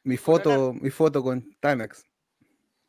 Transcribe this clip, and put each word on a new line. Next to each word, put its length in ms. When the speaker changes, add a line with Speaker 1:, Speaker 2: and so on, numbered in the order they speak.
Speaker 1:
mi 120
Speaker 2:
Con 80
Speaker 1:
foto, 480
mi 180
foto 320
con 380
Tanax. 440